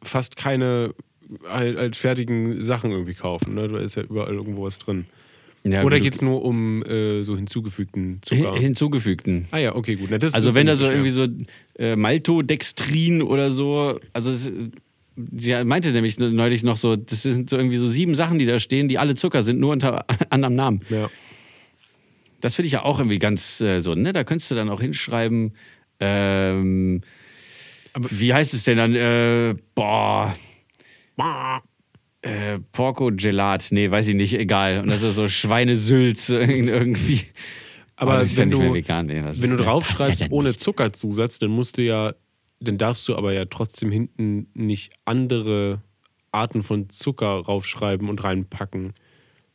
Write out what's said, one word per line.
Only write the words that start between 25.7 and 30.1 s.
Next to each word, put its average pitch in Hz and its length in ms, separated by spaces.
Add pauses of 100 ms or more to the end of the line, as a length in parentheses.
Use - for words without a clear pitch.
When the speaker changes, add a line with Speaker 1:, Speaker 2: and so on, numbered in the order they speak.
Speaker 2:
ähm, 95 1000 (960)
Speaker 1:
Aber 120 180
Speaker 2:
wie 113 220
heißt 143 200
es 120 120
denn 120 120
dann? 117 180
Äh, 117 600 (200)
boah. 104 600 (800)